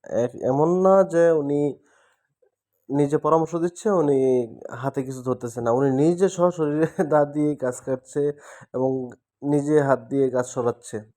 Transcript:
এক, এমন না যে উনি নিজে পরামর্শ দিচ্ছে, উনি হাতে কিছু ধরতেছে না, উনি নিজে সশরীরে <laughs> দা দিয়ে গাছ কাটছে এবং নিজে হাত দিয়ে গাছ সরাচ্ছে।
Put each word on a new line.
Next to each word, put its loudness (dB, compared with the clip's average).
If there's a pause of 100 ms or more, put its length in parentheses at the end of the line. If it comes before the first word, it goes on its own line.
এক, -2 (120)
এমন 0
না 6
যে 4
উনি 0 (1080)
নিজে 0
পরামর্শ 0
দিচ্ছে, -4
উনি 2 (300)
হাতে -4
কিছু -10
ধরতেছে -6
না, 0
উনি 2
নিজে 2
সশরীরে 0
<laughs> -2
দা 4
দিয়ে -2
গাছ -6
কাটছে -4 (440)
এবং -2 (340)
নিজে 2
হাত 2
দিয়ে 0
গাছ -2
সরাচ্ছে। -6 (160)